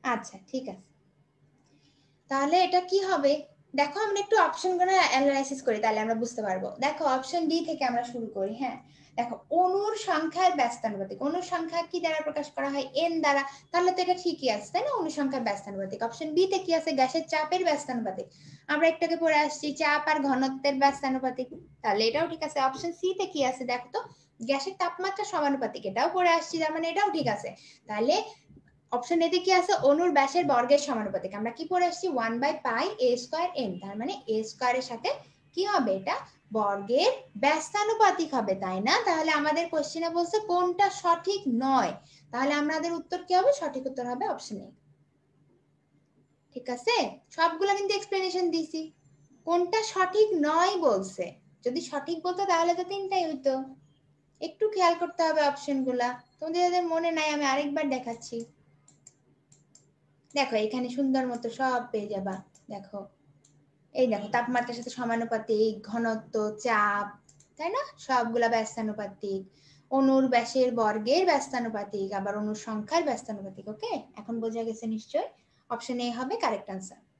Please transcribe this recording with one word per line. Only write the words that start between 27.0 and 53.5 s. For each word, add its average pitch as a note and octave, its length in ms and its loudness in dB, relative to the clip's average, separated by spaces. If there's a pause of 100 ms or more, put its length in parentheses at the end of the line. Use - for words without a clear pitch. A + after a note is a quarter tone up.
ঠিক C#4 180 0
আছে। - 140 -8 (400)
তাহলে A#3 280 2 (800)
Option E4 260 0
A E4 100 4
তে F4+ 60 2
কি F#4 220 2
আছে? F#4 120 2 (160)
অণুর E4 280 6
ব্যাসের C#4 360 4
বর্গের B3+ 360 6
সমানুপাতিক। G3 460 -4
আমরা G#3+ 240 -4
কি D#4+ 120 -8
পড়ে F4+ 200 4
আসছি? F4 180 -6
ওয়ান A#3 240 0 (100)
by D4 120 2 (120)
pi A#3+ 180 0 (220)
এ B3 40 6 (120)
স্কয়ার E4+ 260 -2 (140)
এন। G3 100 -4 (100)
তার G3 180 -10
মানে C#4 120 -4 (220)
এ - 20 0 (140)
স্কয়ার B3 300 0
এর B3+ 100 -8
সাথে A#3+ 200 -4 (440)
কি F4 160 -2
হবে? C4+ 300 2
এটা A#3 160 -2 (400)
বর্গের G#3+ 560 2 (240)
ব্যস্তানুপাতিক F#4 1000 2
হবে, G#3 200 0 (100)
তাই F#3 160 -2
না? B3 140 4 (120)
তাহলে D#4+ 240 2
আমাদের D4+ 420 2
কোশ্চেনে D#4+ 460 -2
বলছে F4 180 0 (140)
কোনটা F4+ 360 4 (160)
সঠিক F4+ 400 0 (220)
নয়, B3 280 2 (400)
তাহলে C4+ 200 0 (100)
আমাদের D#4+ 300 -2
উত্তর F4 340 -6
কি F4+ 120 0
হবে? A#4 120 6 (100)
সঠিক C#4 300 -4
উত্তর B3+ 200 -6
হবে B3 140 -4 (100)
option - 220 -10 (100)
A। - 20 -20 (1800)
ঠিক - 140 -12 (100)
আছে, A#4 200 2 (400)
সবগুলা E4 380 2
কিন্তু G4+ 200 -2
explanation F#4+ 500 -2 (100)
দিছি। D#4+ 260 -4 (680)
কোনটা F4+ 340 2 (120)
সঠিক G4 360 4 (200)
নয় F4 260 4 (120)
বলছে, F#3+ 380 0 (400)
যদি B3+ 160 -2 (100)
সঠিক D4 260 -6 (100)
বলতো F4+ 160 -2 (100)
তাহলে E4+ 220 4
তো F4+ 180 -2
তিনটাই G4 360 -2
হইতো। C4+ 240 -2 (880)